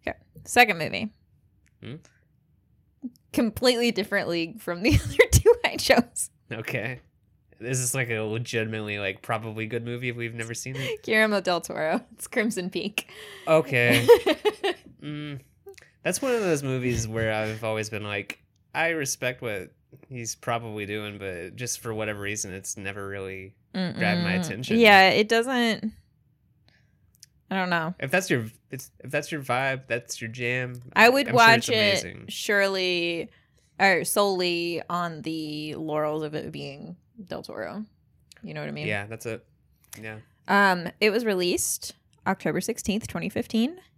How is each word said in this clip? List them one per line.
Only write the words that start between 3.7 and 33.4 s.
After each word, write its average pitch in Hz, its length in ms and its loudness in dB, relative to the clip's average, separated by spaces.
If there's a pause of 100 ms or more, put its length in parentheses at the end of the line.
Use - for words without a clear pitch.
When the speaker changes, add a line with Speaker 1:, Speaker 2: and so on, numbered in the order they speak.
Speaker 1:
different 196 380 -2
league 170 320 -4
from 175 200 -6
the 240 140 4
<laughs> - 80 4
other - 280 4
two - 220 8 (120)
I - 120 0
chose. - 520 4 (220)
Speaker 2:
Okay. 117 500 -6 (580)
Is 127 220 -4
this, 120 140 -2
like, 123 140 -2
a 110 100 -2
legitimately, 110 800 -4
like, 98 220 -4
probably 110 440 -6
good 117 200 -6
movie 120 240 -6
if 120 80 -6
we've 117 180 -6
never 117 180 -8
seen 131 220 -10
it? 403 280 -6
Speaker 1:
Guillermo 214 360 4
del 180 220 0
Toro. 170 400 -2 (120)
It's - 140 -14
Crimson 208 420 -2
Peak. - 400 -6 (380)
Speaker 2:
Okay. 120 640 4
Speaker 1:
<laughs> 392 640 4 (260)
Speaker 2:
Mm, 147 380 -8 (600)
that's - 180 -2
one 262 140 0
of 226 80 2
those 160 220 2
movies 123 440 0
where 110 240 0
I've 110 320 -2
always 110 280 -2
been 104 120 -6
like, 104 360 -6 (340)
"I 160 160 0
respect 135 540 -4
what 104 260 -6 (400)
he's 120 240 -10
probably 113 540 -6
doing," 104 320 -8
but 92 360 -8
just 117 240 -8
for 113 140 -8
whatever 107 280 -4
reason, 101 320 -6
it's 95 220 -10
never 98 320 -8
really 95 460 -10 (200)
grabbed 175 500 -2
my 175 80 0
Speaker 1:
Mm-mm. 185 120 2
Speaker 2:
attention. 127 360 0
Speaker 1:
Yeah, 202 300 10
it 208 200 2
doesn't. 233 640 0 (1600)
I 190 40 -2
don't 185 140 0
know. 170 300 0
Speaker 2:
If 135 100 -4
that's 180 220 2
your, 120 140 2 (260)
it's, - 180 -12 (100)
if 131 120 -14
that's 147 200 -4
your 151 100 -6
vibe, 135 440 -2
that's - 340 -6
your 113 120 -8
jam, 123 500 -4 (140)
Speaker 1:
I 220 140 10
would 277 180 2
Speaker 2:
I'm 233 60 -2
sure - 20 4
Speaker 1:
watch 226 340 8
Speaker 2:
it's 208 320 2
Speaker 1:
it - 40 -6
Speaker 2:
amazing. - 240 -12
Speaker 1:
surely, 185 1000 0 (500)